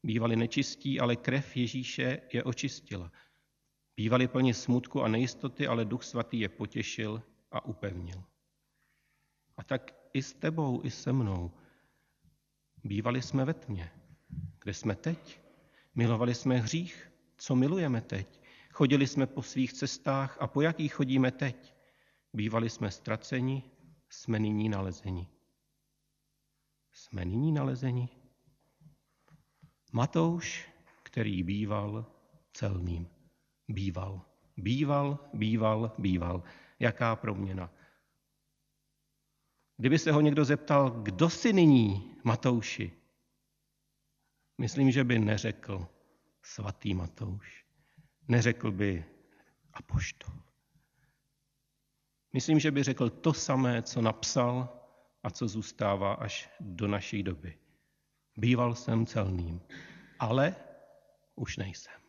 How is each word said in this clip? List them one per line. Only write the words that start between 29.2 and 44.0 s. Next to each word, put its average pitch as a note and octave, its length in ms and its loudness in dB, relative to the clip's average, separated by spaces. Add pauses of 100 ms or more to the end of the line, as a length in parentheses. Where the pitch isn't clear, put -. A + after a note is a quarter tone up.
Matouš, E3 760 0 (340)
který G#2 400 -2
býval G#2 640 -4 (460)
celným. F2 560 -4 (600)
Býval, F#2+ 540 -4 (340)
býval, C#3+ 600 0 (160)
býval, A2 640 2
býval. F2+ 440 0 (360)
Jaká A2+ 380 2
proměna. F#2+ 540 -6 (2000)
Kdyby C3+ 220 6
se D#3+ 140 4
ho D3 80 6
někdo D3 240 6
zeptal, C#3 460 4
„Kdo A#2 400 2
jsi A#3 220 2
nyní, B2 720 8
Matouši?“ A#2 680 0 (1700)